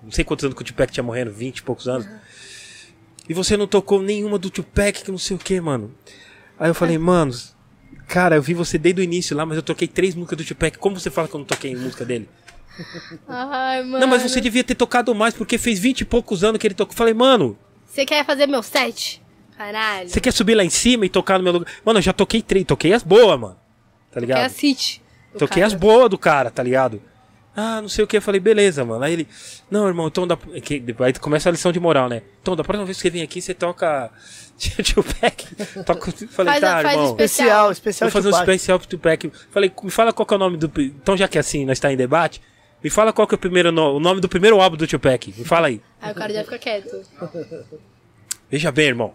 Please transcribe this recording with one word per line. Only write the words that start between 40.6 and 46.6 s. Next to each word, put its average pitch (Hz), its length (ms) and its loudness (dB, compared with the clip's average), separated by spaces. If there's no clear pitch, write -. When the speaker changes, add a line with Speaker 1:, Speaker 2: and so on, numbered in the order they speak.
Speaker 1:
então 143 380 0
já 190 100 2
que - 120 -2
é - 20 0
assim, 143 240 -4
nós 131 140 0
tá 143 120 0
em 131 60 -2
debate, 147 420 0
me 151 80 -4
fala 220 200 4
qual 214 160 2
que - 60 0
é 190 40 0
o - 20 -8
primeiro 175 320 2
no-, 156 240 2
o 143 40 -2
nome 180 220 2
do 180 80 -2
primeiro 196 320 6
álbum 175 160 4
do 156 100 -2
Tupac. 131 500 0
Me 117 80 -12
fala 165 220 2
aí." 113 140 -4
Speaker 2:
Aí 214 100 -10
o 208 40 -10
cara 208 180 -8
já 214 100 -6
fica 240 160 -12
quieto. 202 420 -10